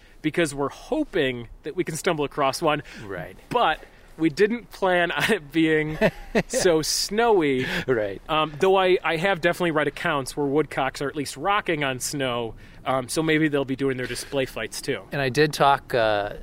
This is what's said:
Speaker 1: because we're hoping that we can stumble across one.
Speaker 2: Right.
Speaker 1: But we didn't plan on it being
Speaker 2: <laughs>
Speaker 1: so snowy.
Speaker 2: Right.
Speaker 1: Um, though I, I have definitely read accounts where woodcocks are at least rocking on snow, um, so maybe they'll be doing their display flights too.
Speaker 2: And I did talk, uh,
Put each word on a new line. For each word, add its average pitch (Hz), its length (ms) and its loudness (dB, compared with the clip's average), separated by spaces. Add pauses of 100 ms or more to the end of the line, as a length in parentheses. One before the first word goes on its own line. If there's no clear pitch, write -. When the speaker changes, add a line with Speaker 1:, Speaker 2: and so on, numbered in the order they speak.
(220)
Speaker 1:
because 156 320 0
we're 139 160 -2
hoping 135 760 -4 (160)
that 147 120 -12
we 180 80 0
can 160 120 -6
stumble 156 280 0
across 135 380 0
one. 151 200 2 (220)
Speaker 2:
Right. 92 320 -10 (140)
Speaker 1:
But 185 300 2 (380)
we 160 120 2
didn't 202 400 0
plan 175 400 2
on 147 200 0
it 160 220 -2
being 156 460 2 (260)
Speaker 2:
<laughs> - 240 0
Speaker 1:
so 180 320 4
snowy. 165 840 2 (200)
Speaker 2:
Right. 107 440 -2
Speaker 1:
Um, 156 300 0
though 190 180 4
I, 185 260 4
I 160 120 0
have 175 260 0
definitely 175 300 2
read 147 160 2
accounts 143 460 -2
where 147 120 0
woodcocks 143 580 0
are 139 60 -4
at - 60 -10
least 139 200 -6
rocking 175 480 0
on 131 160 -2
snow, 120 540 -4 (320)
um, 131 240 -2
so 160 120 0
maybe 156 260 2
they'll 139 180 0
be 131 100 -4
doing 135 220 -2
their 123 80 -6
display 127 400 -4
flights - 340 -10
too. 120 220 -4 (100)
Speaker 2:
And 147 80 -4
I 135 80 0
did 147 240 2
talk, 139 400 2
uh, 110 500 2